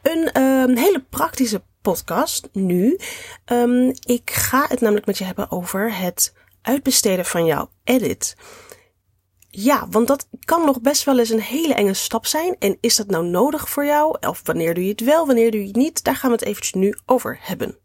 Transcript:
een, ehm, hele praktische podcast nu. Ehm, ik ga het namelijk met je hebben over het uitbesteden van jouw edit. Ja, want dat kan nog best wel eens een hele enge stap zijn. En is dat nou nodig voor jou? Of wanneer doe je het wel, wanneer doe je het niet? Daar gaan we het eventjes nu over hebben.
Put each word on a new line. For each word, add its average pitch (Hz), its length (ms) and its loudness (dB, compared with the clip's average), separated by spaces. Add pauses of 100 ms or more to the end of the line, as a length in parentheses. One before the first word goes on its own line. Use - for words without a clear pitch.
een, 330 300 0
ehm, 262 440 2
hele 311 340 2
praktische 240 520 -2 (200)
podcast - 680 -2
nu. 190 480 0 (460)
Ehm, 247 480 2 (120)
ik 240 260 -2
ga - 360 0
het - 140 -2
namelijk 214 240 2
met 202 120 -2
je 190 60 -6
hebben 185 280 -6
over 190 460 -4
het 180 360 -2 (280)
uitbesteden 233 640 0
van 170 200 0
jouw 156 240 2 (140)
edit. 226 520 0 (1120)
Ja, 269 400 0
want 220 180 2
dat 277 200 0 (180)
kan 330 200 2
nog 269 160 2
best 285 220 2
wel 269 160 2
eens 226 100 2
een 220 120 0
hele 285 320 -2
enge 196 200 2
stap - 320 -4
zijn. 349 340 -2
En 196 200 0
is 233 160 2
dat 202 120 -2
nou 175 180 0
nodig 240 440 0
voor 285 160 -2
jou? 294 320 2 (100)
Of - 160 -6
wanneer 165 300 0
doe 180 100 -2
je 190 80 -2
het 214 120 -6
wel, 302 220 4
wanneer 233 260 2
doe 214 100 -2
je 196 60 -6
het 202 80 -10
niet? 277 280 0
Daar - 120 0
gaan 262 140 -2
we 233 60 4
het - 100 -4
eventjes - 280 -6
nu 190 320 0
over - 360 0
hebben. - 440 -8